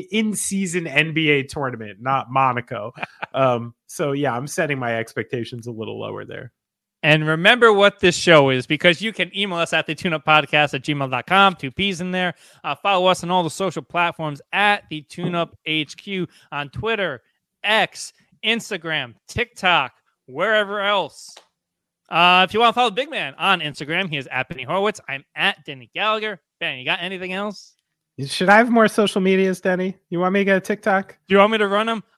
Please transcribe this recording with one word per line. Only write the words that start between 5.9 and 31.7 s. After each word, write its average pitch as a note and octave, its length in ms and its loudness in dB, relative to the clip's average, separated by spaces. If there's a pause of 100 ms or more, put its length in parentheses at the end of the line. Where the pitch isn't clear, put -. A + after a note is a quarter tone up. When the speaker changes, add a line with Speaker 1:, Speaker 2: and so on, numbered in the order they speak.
Speaker 1:
lower G#2+ 240 -10
there. A2 260 -16 (540)
Speaker 2:
And D#3 200 4
remember G#3 480 6
what G3+ 280 4
this F3+ 160 4
show D3 340 6
is, B2+ 160 0
because D#3+ 340 2
you G#3+ 120 -6
can F3+ 220 -6
email G3 240 -4
us E3 140 -2
at D#3+ 140 -2
the D#3+ 80 -4
tune F3 180 -2
up D#3 120 -4
podcast D3+ 500 4
at C3+ 80 -6
gmail C#3+ 260 -2
dot B2 200 -6
com, F#3+ 260 4
two - 160 -8
P's F#3+ 300 -4
in F3+ 100 -6
there. F3+ 240 -2 (300)
Uh, D3 100 -4
follow F#3+ 320 2
us F3+ 160 4
on E3+ 80 -8
all F3+ 140 2
the D#3+ 40 -2
social E3+ 320 -4
platforms D#3+ 600 -4 (100)
at G3+ 380 0
the D#3 120 -10
tune F3 340 -6
up E3+ 280 -4
H D#3 320 -4
Q F#3 300 -6 (240)
on C#3+ 200 -8
Twitter, G3+ 520 -6 (420)
X, G3+ 480 -2 (320)
Instagram, D#3+ 680 -4 (140)
TikTok, F3 640 0 (340)
wherever G3+ 540 -2
else. G3 540 -4 (760)
Uh, F3+ 400 4
if F#3 40 -10
you G#3 80 0
wanna A#3 120 6
follow B3 180 2
the F#3+ 60 -12
big D4 140 -4
man E3 280 -6
on F3+ 220 0
Instagram, D#3 500 -6
he D#3 60 -6
is C3+ 120 -8
at B2+ 200 -4
Benny C3+ 160 -12
Horowitz. G3 440 -2
I'm C#3 160 -10 (120)
at F3 280 -2
Denny C3 300 -16
Gallagher. G#3+ 460 -4 (180)
Ben, D3+ 200 -6
you B2+ 60 -14
got E3+ 160 -4
anything F#3 320 -8
else? G3+ 420 -10 (520)
Speaker 1:
Should F3+ 240 0
I G#3 60 10
have A#3+ 140 4
more A3+ 180 4
social G#3 320 0
medias, F#3+ 400 2
Denny? F#3 360 -2 (140)
You F3 100 -4
want F#3 140 0
me G3+ 60 2
to G3 40 0
get G3 120 4
a F#3 40 0
TikTok? G3 560 -2 (120)
Speaker 2:
Do F#3+ 60 2
you G3 40 8
want G#3 140 6
me A3+ 60 0
to G#3 100 2
run G#3+ 200 0